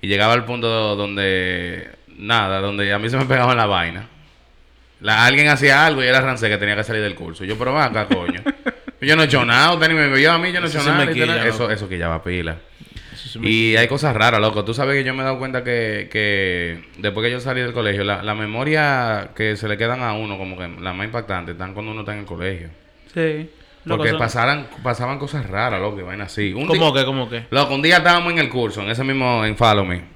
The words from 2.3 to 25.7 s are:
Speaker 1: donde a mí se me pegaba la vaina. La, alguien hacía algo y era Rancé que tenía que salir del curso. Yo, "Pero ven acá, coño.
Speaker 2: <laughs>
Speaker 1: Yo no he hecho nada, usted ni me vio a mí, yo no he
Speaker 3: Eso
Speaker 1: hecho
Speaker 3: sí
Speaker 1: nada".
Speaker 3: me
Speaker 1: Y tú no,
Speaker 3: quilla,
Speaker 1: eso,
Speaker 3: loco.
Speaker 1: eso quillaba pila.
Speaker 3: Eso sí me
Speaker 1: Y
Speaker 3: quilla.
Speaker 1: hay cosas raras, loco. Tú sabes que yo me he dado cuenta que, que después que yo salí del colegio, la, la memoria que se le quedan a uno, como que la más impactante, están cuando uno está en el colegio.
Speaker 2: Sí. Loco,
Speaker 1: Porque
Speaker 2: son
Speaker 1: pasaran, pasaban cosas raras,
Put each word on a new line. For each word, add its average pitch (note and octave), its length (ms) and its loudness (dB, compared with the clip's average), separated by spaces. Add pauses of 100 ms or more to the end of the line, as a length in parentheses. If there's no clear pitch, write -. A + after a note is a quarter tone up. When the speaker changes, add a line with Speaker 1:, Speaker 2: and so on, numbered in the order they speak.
Speaker 1:
donde G2+ 320 -2
a G2+ 80 0
mí A2 80 -2
se B2 80 -2
me C3+ 80 2
pegaba B2+ 300 4
la A#2 120 2
vaina. F2+ 420 -2 (920)
La, G#2+ 260 4
alguien C#3 220 6
hacía C#3+ 380 6
algo C#3+ 160 2
y B2+ 40 2
era B2+ 160 6
Rancé A#2+ 260 0
que G#2 80 2
tenía G#2 180 0
que G#2 100 -2
salir A2 180 -2
del G2+ 120 -2
curso. E2+ 300 -12
Yo, G#2 140 -4
"Pero B2+ 160 -2
ven D#3 80 2
acá, A2+ 240 0
coño. F2 360 -2
Speaker 2:
<laughs> C#4 100 -4 (460)
Speaker 1:
Yo C#3+ 160 2
no D#3+ 80 4
he D#3 40 4
hecho C3 180 2
nada, C3 300 4
usted D#3+ 140 2
ni D#3+ 60 2
me D3+ 140 2
vio C#3 240 6
a E3+ 60 4
mí, F3+ 140 -2
yo F3 60 -2
no F3 80 -2
he D#3 40 -2
Speaker 3:
Eso D3+ 80 -2
Speaker 1:
hecho C#3+ 80 0
Speaker 3:
sí D3 40 2
Speaker 1:
nada". E3 140 4
Speaker 3:
me - 80 0
Speaker 1:
Y - 20 0
tú - 120 2
no, - 80 0
Speaker 3:
quilla, A2+ 120 0
Speaker 1:
eso, A2+ 180 0
Speaker 3:
loco. G#2+ 60 0
Speaker 1:
eso G#2 160 -4
quillaba E2+ 380 -4
pila. E2+ 320 -4 (560)
Speaker 3:
Eso - 160 -16
sí - 100 -14
me G#2+ 80 -2
Speaker 1:
Y G2+ 60 4
Speaker 3:
quilla. A2+ 280 4
Speaker 1:
hay A#2+ 80 4
cosas C#3 280 0
raras, A2 240 4
loco. G#2 240 2
Tú G#2 80 -4
sabes C#3 240 0
que C3+ 80 0
yo B2+ 80 -2
me C3+ 80 -6
he C3+ 40 -4
dado C3 140 -2
cuenta B2+ 240 -6
que, A2+ 480 -2
que F#2 720 -2 (140)
después G2+ 300 -4
que A#2+ 40 2
yo B2 100 -4
salí B2+ 200 -4
del A#2+ 140 -4
colegio, G2+ 300 0
la, G2 180 -2
la G#2 120 -4
memoria A#2+ 1000 -2
que G#2+ 200 0
se G#2+ 120 -6
le G#2 80 -2
quedan A#2 260 -2
a A2+ 120 -2
uno, G#2+ 240 -6
como F#2 180 -8
que F2+ 100 -10 (140)
la F2+ 140 -8
más F#2+ 100 -6
impactante, G2 480 -6
están F#2 220 -10
cuando G#2+ 180 -10
uno A2 80 -10
está G#2 140 -8
en G#2 60 -10
el G2+ 40 -12
colegio. F2 460 -8 (420)
Speaker 2:
Sí. D#3 380 -4 (340)
Loco, E3 140 -4
Speaker 1:
Porque A2+ 140 0
Speaker 2:
son - 60 -2
Speaker 1:
pasaran, B2 480 -2 (160)
pasaban B2 360 -4
cosas C#3 280 -6
raras, G2+ 320 -2